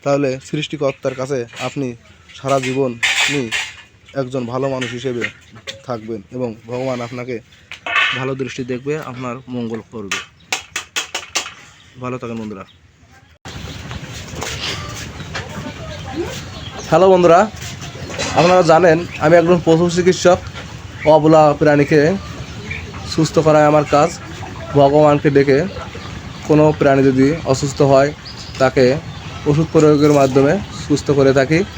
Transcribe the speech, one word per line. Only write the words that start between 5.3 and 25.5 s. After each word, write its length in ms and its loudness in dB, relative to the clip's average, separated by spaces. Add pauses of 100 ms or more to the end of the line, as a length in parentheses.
থাকবেন 380 -10 (100)
এবং 180 -6 (180)
ভগবান 340 -6
আপনাকে 340 -10 (840)
ভালো 180 -4
দৃষ্টি 280 -8
দেখবে, 360 -8
আপনার 360 -10 (120)
মঙ্গল 320 -8 (120)
করবে। 280 -10 (1800)
ভালো 180 -10
থাকেন 240 -10
বন্ধুরা। 240 -12 (4000)
হ্যালো 200 6
বন্ধুরা, 300 6 (960)
আপনারা 260 6
জানেন 360 6 (220)
আমি 160 4
একজন 300 6
পশু 240 4
চিকিৎসক। 500 2 (680)
অবলা 380 8 (160)
প্রাণীকে 420 4 (1120)
সুস্থ 260 0
করাই 260 6
আমার 260 4
কাজ। 180 4 (640)
ভগবানকে 560 4
ডেকে 300 4 (880)